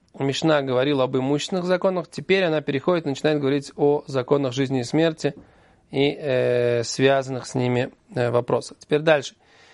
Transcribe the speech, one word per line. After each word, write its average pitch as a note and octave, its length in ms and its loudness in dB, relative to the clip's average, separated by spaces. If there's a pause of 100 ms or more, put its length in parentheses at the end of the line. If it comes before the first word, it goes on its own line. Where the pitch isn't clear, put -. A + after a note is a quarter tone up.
(180)
Мишна C#3+ 440 2
говорила C3+ 420 0
об C3 140 0
имущественных D3 480 -2
законах. F3+ 440 -2
Теперь F#3+ 340 -2
она D#3 180 0
переходит, D#3 440 -2
начинает D3+ 340 0
говорить C#3 360 -2
о D3 320 2
законах C3+ 460 0
жизни C3 280 0
и - 20 -4
смерти D#3 500 0 (580)
и, C#3+ 260 2
э, B2 640 0
связанных C3+ 640 0
с - 100 -10
ними, B2 360 0 (240)
э, B2 140 0
вопросах. A#2+ 500 -2
Теперь D3+ 220 -2
дальше. D#3 340 2 (380)